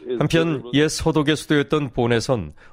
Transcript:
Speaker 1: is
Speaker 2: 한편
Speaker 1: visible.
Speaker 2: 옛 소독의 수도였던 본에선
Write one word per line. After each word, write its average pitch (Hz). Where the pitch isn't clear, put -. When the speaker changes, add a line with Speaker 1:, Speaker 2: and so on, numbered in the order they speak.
Speaker 1:
is 123
Speaker 2:
한편 156
Speaker 1:
visible. 120
Speaker 2:
옛 151
소독의 156
수도였던 143
본에선 117